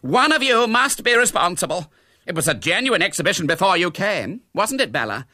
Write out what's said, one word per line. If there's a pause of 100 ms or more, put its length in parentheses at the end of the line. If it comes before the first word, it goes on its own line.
One
of
you
must
be
responsible. (360)
It
was
a
genuine
exhibition
before
you
came, (140)
wasn't
it,
Bella?